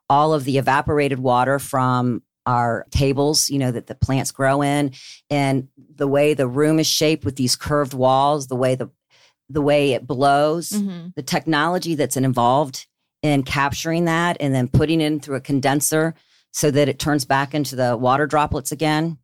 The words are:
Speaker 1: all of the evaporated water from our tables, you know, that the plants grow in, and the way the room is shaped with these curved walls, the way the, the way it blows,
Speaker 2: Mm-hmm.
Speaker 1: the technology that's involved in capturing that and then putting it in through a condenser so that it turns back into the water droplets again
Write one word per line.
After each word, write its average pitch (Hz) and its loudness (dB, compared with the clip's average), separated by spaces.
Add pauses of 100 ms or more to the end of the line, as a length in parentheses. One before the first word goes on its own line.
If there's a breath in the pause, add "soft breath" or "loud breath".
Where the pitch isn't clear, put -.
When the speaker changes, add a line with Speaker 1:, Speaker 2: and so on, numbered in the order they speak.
(100)
Speaker 1:
all 151 4
of 147 0
the 131 0
evaporated 139 0
water 127 2
from 127 0 (240)
our 120 0
tables, 143 0
you 139 -2
know, 127 0
that 113 -6
the 110 -12
plants - -2
grow 135 0
in, 143 0 (380 loud breath)
and 135 -2 (280)
the 143 -2
way 143 4
the 131 -2
room 151 2
is 156 0
shaped 156 0
with 131 -6
these 127 0
curved 147 -2
walls, 135 2
the 127 -6
way 127 0
the, 127 -6 (640 soft breath)
the 147 -2
way 143 2
it 117 -4
blows, 147 0
Speaker 2:
Mm-hmm. 185 -6
Speaker 1:
the 147 -10
technology 160 -2
that's 139 -2
involved 131 2 (360)
in 143 2
capturing 160 -2
that 170 0
and 139 0
then 127 0
putting 156 2
it 151 0
in 151 -2
through 139 -8
a 127 -6
condenser 143 0 (360 soft breath)
so - -2
that 139 2
it 131 -4
turns 147 -2
back 135 -2
into 135 -4
the 123 0
water 131 2
droplets 147 -2
again 156 -2